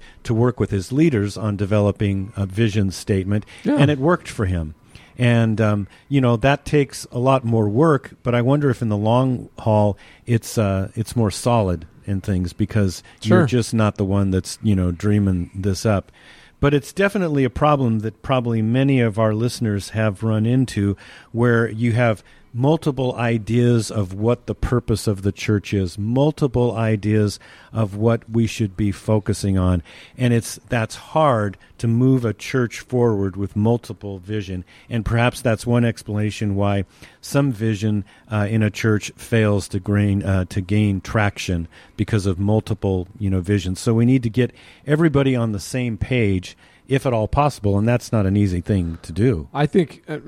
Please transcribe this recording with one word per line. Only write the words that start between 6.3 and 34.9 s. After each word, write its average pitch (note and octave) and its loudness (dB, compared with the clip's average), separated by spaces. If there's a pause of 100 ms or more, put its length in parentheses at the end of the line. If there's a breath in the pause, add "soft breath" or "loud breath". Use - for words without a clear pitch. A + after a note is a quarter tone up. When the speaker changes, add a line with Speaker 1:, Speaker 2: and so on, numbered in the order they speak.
Speaker 1:
that C3+ 0
takes - -2
a B2 -6
lot C3 2
more A2+ 2
work, C#3 2 (100)
but A#2+ 0
I A#2+ 2
wonder C#3+ 2
if A#2 -2
in A#2+ -2
the G#2 0
long A#2+ 0 (100)
haul G#2 2 (280 loud breath)
it's, - -2
uh, G2 0
it's - -6
more A2+ 2
solid F#2+ 0 (200)
in G2 -4
things F2+ -2
because G2+ -2 (180 loud breath)
you're E3+ 6
Speaker 2:
Sure. D3+ 4
Speaker 1:
just A#2+ 0
not G#2+ 2
the G2+ 0
one G2 0
that's, F#2 -2
you G#2 4
know, F2+ 2
dreaming F#2+ 0
this F#2+ -4
up. G2+ 0 (500 loud breath)
But C#3+ 4
it's C#3+ -2
definitely F3+ 0
a B2 2
problem C3+ 2
that G#2+ -8
probably A#2+ 0
many C3 2
of A2 0
our A2 2
listeners A2 -2
have A2 -2
run A2 0
into, A2+ 0 (380 loud breath)
where A#2 2
you A2+ -2
have A2+ 0 (320 soft breath)
multiple C3 0
ideas A#2 0
of F#2+ -4
what A2+ -2
the G#2+ -6
purpose - -2
of G2 -2
the G2+ 2
church - -2
is, F#2+ -2
multiple B2 0
ideas G#2+ 0 (340 loud breath)
of G#2 -2
what A2+ 0
we A2+ 2
should G2+ -4
be G#2 0
focusing G2+ -2
on. F2+ 2 (380 loud breath)
And A#2+ 2
it's, - -4 (100)
that's A2+ -2
hard A#2+ 0 (220 soft breath)
to A#2 -2
move B2 2
a A2 -2
church - -4
forward G#2 0
with G2 -6
multiple G#2 -2
vision. F#2 -8 (240 soft breath)
And A2+ -4